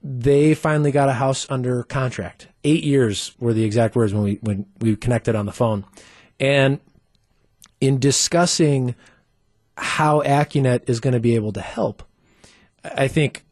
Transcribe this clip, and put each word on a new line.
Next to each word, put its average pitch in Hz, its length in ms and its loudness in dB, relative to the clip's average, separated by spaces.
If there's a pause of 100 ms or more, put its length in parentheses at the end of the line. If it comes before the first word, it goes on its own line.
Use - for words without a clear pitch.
they 139 460 2
finally 151 380 0
got 139 160 2
a 135 60 0
house 135 360 -2
under 123 320 -4
contract. 123 640 -8 (160)
Eight 156 220 2
years 131 560 0
were 117 120 0
the 110 120 2
exact 110 320 0
words 110 180 2
when 107 80 0
we, 101 180 0
when 101 260 -4 (140)
we 113 160 2
connected 120 380 -2
on 104 120 -4
the 95 60 -8
phone. 110 320 -2 (540)
And 135 400 2 (1000)
in 135 180 2
discussing 139 960 0 (840)
how 147 460 0
Accunet 139 680 0
is 117 120 0
gonna 127 200 0
be 117 140 2
able 107 180 -2
to 98 80 -8
help, - 420 -6 (840)
I - 240 -2
think - 440 -2